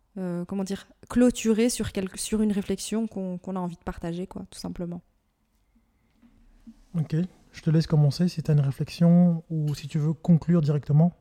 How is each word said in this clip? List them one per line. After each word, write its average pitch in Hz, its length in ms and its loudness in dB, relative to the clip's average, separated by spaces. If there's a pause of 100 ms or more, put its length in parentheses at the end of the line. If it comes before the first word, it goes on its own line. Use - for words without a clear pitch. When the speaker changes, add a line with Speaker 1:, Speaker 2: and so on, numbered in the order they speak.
(180)
Speaker 1:
euh, 175 260 -6
comment 196 180 -6
dire, 196 240 -8 (220)
clôturer 240 600 2
sur - 220 -6
quelque, 190 280 -6
sur 220 220 -2
une 214 100 0
réflexion 202 540 -4
qu'on, 185 320 -8
qu'on 190 180 -10
a 185 40 -4
envie 175 160 -6
de - 60 -20
partager, 175 440 -8
quoi, 190 240 -14
tout - 80 -18
simplement. 175 420 -10 (2000)
Speaker 2:
Ok, 156 160 -2 (380)
je - 100 -20
te 165 80 -2
laisse 156 160 4
commencer 151 420 2
si 156 140 -4
t'as 156 100 0
une 147 80 6
réflexion 170 880 4
ou 151 260 -2
si 143 140 -10
tu 160 100 -4
veux 151 140 2
conclure 170 480 4
directement. 151 600 2